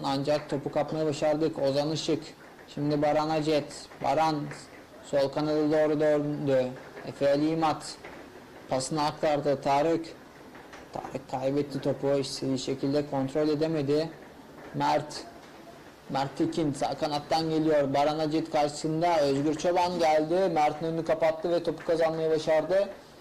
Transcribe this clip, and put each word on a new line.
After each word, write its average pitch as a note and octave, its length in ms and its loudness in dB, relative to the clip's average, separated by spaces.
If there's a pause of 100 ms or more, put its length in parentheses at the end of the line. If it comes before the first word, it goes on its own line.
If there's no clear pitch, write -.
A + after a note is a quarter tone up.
ancak C#3 460 -2
topu C#3 220 -4
kapmaya D#3 340 -2
başardık. D#3 520 0
Ozan C#3+ 320 0
Işık. D#3 320 -2 (520)
Şimdi D3 280 0
Baran D3+ 280 2
Acet. D3+ 340 0 (400)
Baran D3+ 320 2 (680)
sol C#3 240 2
kanada D3+ 440 0
doğru D#3 280 4
döndü. D3 680 2 (400)
Efe C#3 240 0
Ali D3 200 2
İmat. D#3+ 460 -2 (720)
Pasını C#3 340 -2
aktardı D3 600 0
Tarık. D3+ 440 2 (840)
Tarık - 380 -10
kaybetti C#3 500 -2
topu. C#3 280 -2
İstediği C3+ 500 -2
şekilde C#3 520 -2
kontrol C#3 380 0
edemedi. D3+ 600 0 (640)
Mert. D3 500 -2 (840)
Mert C3+ 280 -4
Tekin D#3+ 340 0
sağ C3 220 -2
kanattan D#3+ 560 -2
geliyor. D3+ 440 4
Baran D3 240 2
Acet D#3+ 320 0
karşısında. D#3 680 2
Özgür C#3+ 340 2
Çoban F3+ 440 2
geldi. E3 560 4
Mert'in D3+ 320 2
önünü E3 180 -2
kapattı D#3+ 460 2
ve E3+ 120 2
topu D#3 240 -4
kazanmayı D#3+ 440 2
başardı. D#3+ 580 2 (320)